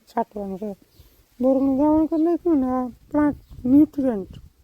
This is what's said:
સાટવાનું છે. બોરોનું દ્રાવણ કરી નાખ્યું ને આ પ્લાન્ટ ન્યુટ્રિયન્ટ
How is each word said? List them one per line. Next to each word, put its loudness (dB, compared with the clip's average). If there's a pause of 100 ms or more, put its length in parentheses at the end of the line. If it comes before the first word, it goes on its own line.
(140)
સાટવાનું -8
છે. -10 (680)
બોરોનું 2
દ્રાવણ 2
કરી 0
નાખ્યું 0
ને -2
આ -4
પ્લાન્ટ -2 (280)
ન્યુટ્રિયન્ટ 2 (300)